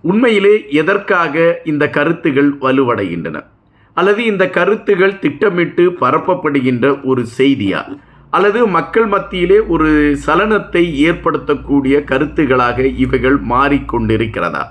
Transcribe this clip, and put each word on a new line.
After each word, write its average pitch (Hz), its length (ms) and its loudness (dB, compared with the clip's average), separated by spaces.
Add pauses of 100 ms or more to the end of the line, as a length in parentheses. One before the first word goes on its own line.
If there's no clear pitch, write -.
உண்மையிலே 208 500 4 (160)
எதற்காக 165 720 0 (200)
இந்த 147 260 0
கருத்துகள் 147 600 2 (100)
வலுவடைகின்றன, 104 760 0 (600)
அல்லது 202 280 2
இந்த 196 260 0
கருத்துகள் 196 680 0
திட்டமிட்டு 175 680 0 (140)
பரப்பப்படுகின்ற 139 1000 0
ஒரு 127 220 0 (140)
செய்தியா, 107 440 -4 (480)
அல்லது 202 360 0
மக்கள் 202 400 0
மத்தியிலே 190 600 0
ஒரு 156 240 0 (260)
சலனத்தை 180 680 0 (140)
ஏற்படுத்தக்கூடிய 143 1040 0
கருத்துகளாக 131 920 0
இவைகள் 131 420 0 (100)
மாறிக்கொண்டிருக்கிறதா? 113 1200 0